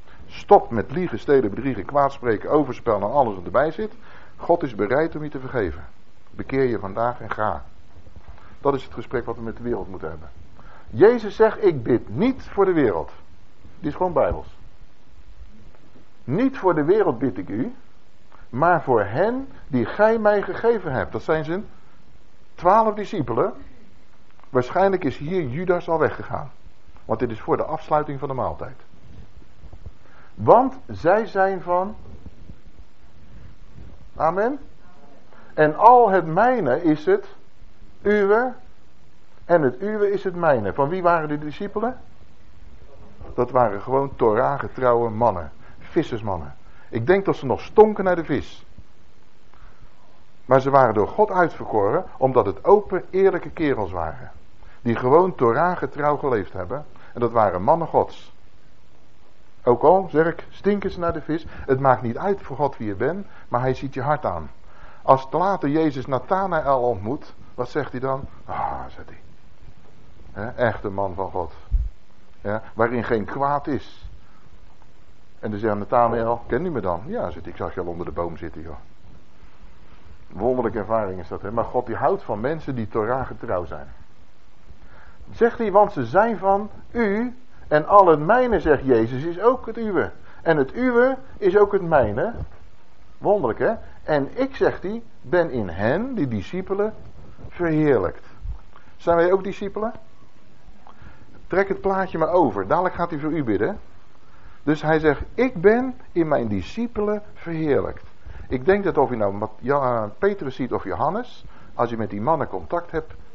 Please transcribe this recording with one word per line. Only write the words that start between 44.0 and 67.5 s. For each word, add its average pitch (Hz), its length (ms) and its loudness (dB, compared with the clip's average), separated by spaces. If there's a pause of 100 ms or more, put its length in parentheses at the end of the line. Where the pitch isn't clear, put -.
Torah-getrouwe 123 920 4
mannen. 107 420 2 (280)
Vissersmannen. 104 760 -2 (340)
Ik 117 180 -2
denk 190 180 6
dat 156 100 2
ze - 100 -8
nog 117 160 0
stonken 214 420 6
naar 180 120 4
de 165 80 -2
vis. - 420 -4 (1800)
Maar 131 160 6
ze 135 80 0
waren 131 240 8
door 101 140 4
God 214 240 2
uitverkoren, 131 720 2 (120)
omdat 131 280 4
het 95 200 -4
open, 196 440 6
eerlijke 180 400 2
kerels 120 420 0
waren. 80 400 -6 (500)
Die 117 140 2
gewoon 160 400 6
Torah-getrouw 147 800 2
geleefd 123 360 0
hebben. 101 320 -6 (280)
En - 60 -8
dat 117 120 2
waren 98 300 4
mannen 156 260 4
Gods. - 460 0 (1300)
Ook 120 200 4
al, 180 260 6
zeg 160 180 4
ik, - 220 -4
stinken 196 420 0
ze - 80 -8
naar 170 140 -2
de 156 80 -6
vis. 156 280 -4
Het - 300 0
maakt 131 220 6
niet 120 160 -2
uit 202 240 -2
voor 135 140 -10
God 139 220 0
wie 113 100 -4
je 98 80 -2
bent, 156 300 0 (220)
maar 123 140 0
hij 131 120 2
ziet 135 200 -6
je 131 80 -4
hart 143 240 0
aan. 85 240 -2 (520)
Als - 300 8
later 170 380 2
Jezus 143 360 2
Nathanael 147 760 2
ontmoet, 117 520 -2 (220)